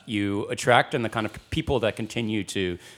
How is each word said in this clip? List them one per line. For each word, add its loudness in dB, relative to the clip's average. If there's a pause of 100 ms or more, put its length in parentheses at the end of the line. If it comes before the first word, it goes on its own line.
you -2
attract 4
and 0
the 0
kind -2
of -4 (160)
people 0
that 0
continue -2
to, -2 (200)